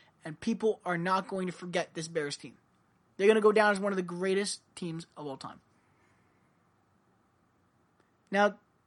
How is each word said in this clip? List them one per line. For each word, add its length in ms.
and 140
people 460
are 140
not 280
going 200
to 60
forget 420
this 120
Bears 300
team. 180
They're 100
gonna 140
go 120
down 200
as 80
one 120
of 40
the 60
greatest 580
teams 300
of 100
all 100
time. 240
Now, 260